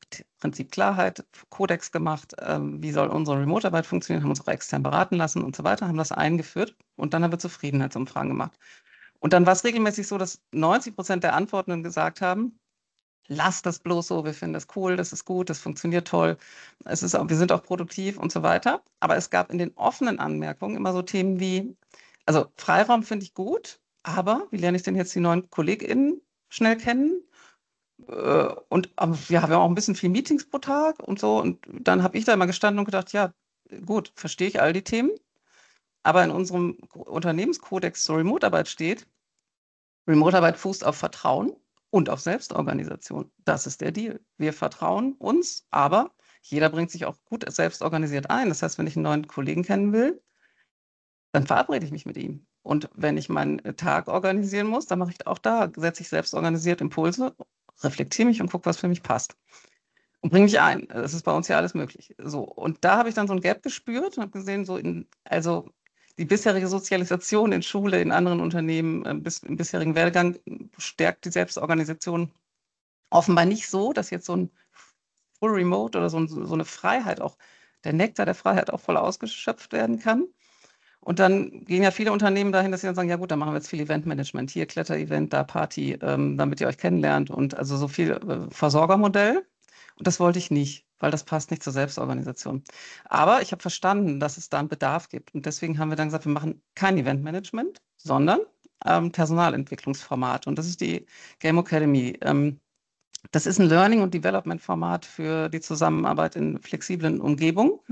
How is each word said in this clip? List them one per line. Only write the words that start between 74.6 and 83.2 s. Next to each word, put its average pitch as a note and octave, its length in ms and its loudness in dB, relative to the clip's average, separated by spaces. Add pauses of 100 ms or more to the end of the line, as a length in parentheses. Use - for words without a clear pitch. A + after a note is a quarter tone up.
Full A3 120 2
Remote G3 460 2
oder E3+ 120 2
so D#3+ 100 -4
ein, D#3+ 80 0
so E3+ 260 -6
eine D#3+ 120 -2
Freiheit, G#3 560 -2
auch C3+ 160 -6 (460)
der D#3 100 -2
Nektar G3+ 320 2
der F3+ 100 0
Freiheit - 360 0
auch - 100 -4
voll - 160 0
ausgeschöpft - 760 -4
werden A3+ 280 -2
kann. A#3 280 2 (720)
Und F2 180 -2
dann F#3+ 460 2
gehen F#3 180 2
ja F#3+ 80 6
viele G#3+ 200 -2
Unternehmen G3+ 400 2
dahin, F#3+ 200 2
dass F#3 100 -4
sie F#3+ 60 -4
dann F3+ 80 -2
sagen, F3+ 140 0
„Ja F3 80 0
gut, F3+ 140 -6